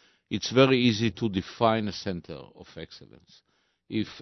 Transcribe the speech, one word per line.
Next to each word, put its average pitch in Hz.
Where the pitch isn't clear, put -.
it's -
very 131
easy 113
to 117
define 107
a 90
center 87
of -
excellence. -
If 110